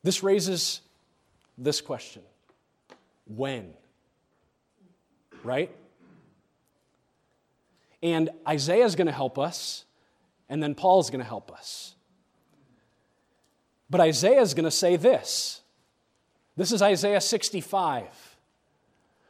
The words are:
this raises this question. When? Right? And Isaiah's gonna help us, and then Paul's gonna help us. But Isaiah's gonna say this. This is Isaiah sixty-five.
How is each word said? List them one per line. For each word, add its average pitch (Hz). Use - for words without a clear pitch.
this 185
raises 190
this 143
question. -
When? 110
Right? 131
And 160
Isaiah's 170
gonna 165
help 135
us, -
and 147
then 147
Paul's 185
gonna 127
help 113
us. -
But 175
Isaiah's 175
gonna 160
say 175
this. -
This 185
is 202
Isaiah 202
sixty-five. 170